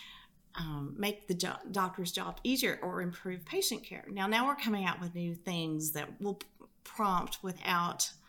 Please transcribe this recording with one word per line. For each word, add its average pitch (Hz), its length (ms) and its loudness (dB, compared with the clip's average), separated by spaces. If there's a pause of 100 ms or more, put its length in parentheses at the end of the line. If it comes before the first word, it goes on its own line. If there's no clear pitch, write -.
(540)
um, 143 440 -4
make 208 300 -2
the 185 60 0
jo-, 180 220 0 (140)
doctor's 185 420 0
job 190 320 -4
easier 247 380 4
or 180 180 -2
improve 180 460 -4
patient - 380 0
care. - 260 -12
Now, 196 160 0
now 226 200 4
we're 285 80 4
coming 214 300 2
out 175 160 2
with 175 140 -4
new 175 200 0
things 160 580 0
that - 280 -4
will 202 140 0
p-, - 120 -10 (380)
prompt 190 580 2
without 180 680 2 (180)